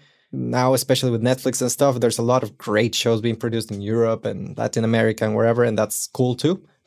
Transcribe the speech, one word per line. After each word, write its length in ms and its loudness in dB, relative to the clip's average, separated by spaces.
Now, 420 0
especially 380 0
with 100 -2
Netflix 400 0
and 100 0
stuff, 280 2
there's 180 2
a 60 -2
lot 180 2
of 160 -8
great 380 0
shows 260 0
being 140 -2
produced 360 -4
in 100 -8
Europe 440 0
and 320 -8
Latin 260 -2
America 420 2
and 100 0
wherever, 280 2
and 140 2
that's 300 -2
cool 260 -2
too. 300 -2